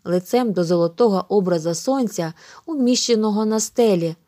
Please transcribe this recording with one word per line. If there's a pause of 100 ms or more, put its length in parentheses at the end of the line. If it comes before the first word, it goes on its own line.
лицем
до
золотого
образа
сонця, (320)
уміщеного
на
стелі, (120)